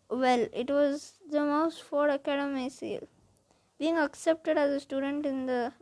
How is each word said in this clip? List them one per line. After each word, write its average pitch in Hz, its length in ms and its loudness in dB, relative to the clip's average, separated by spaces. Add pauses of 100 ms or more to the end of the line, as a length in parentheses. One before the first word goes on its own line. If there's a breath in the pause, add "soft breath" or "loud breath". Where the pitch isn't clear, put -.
well. 247 440 2
It 247 180 -4
was 285 500 0 (100)
the 294 80 0
Mouseford 294 760 2
Academy 277 560 -2
seal. - 360 -8 (720 soft breath)
Being 330 200 0
accepted 311 600 0
as 285 140 2
a 277 80 -2
student 285 460 -4
in 269 200 -2
the 247 360 -2